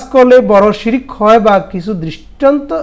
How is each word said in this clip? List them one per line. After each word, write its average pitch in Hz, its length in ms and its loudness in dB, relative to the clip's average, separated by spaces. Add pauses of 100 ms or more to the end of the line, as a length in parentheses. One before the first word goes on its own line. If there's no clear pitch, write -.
(140)
করলে 254 220 4 (160)
বড় 202 160 4 (120)
শিরক 247 260 -4 (140)
হয় 214 280 4
বা 202 80 2 (160)
কিছু 185 200 -10 (120)
দৃষ্টান্ত, 277 680 -4 (140)